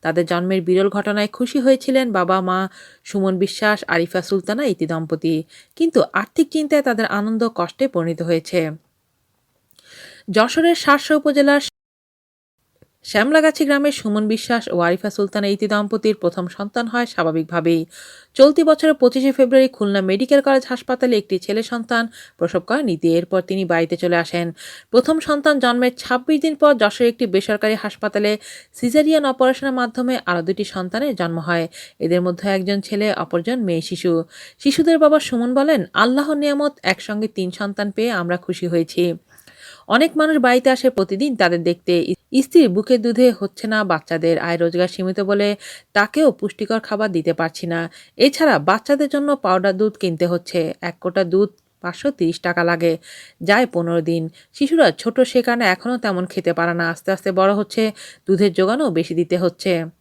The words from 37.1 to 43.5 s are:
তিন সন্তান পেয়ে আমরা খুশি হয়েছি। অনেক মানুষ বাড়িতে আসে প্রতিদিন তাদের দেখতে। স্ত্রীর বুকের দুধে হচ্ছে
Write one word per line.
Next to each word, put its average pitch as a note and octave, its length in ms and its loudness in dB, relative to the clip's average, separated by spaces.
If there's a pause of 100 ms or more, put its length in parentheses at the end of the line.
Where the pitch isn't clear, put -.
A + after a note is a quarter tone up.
তিন F#3 240 -4
সন্তান G3+ 400 -6
পেয়ে A3+ 200 -2
আমরা F3 260 -2
খুশি F3 300 -6
হয়েছি। E3+ 460 0 (760)
অনেক D4 300 2
মানুষ D#4 200 2
বাড়িতে B3 320 2
আসে C4 200 2
প্রতিদিন G#3+ 460 -2
তাদের F3 280 0
দেখতে। F3 500 -2 (300)
স্ত্রীর D4 260 6
বুকের G#3 320 0
দুধে A#3+ 300 4
হচ্ছে G3+ 360 -6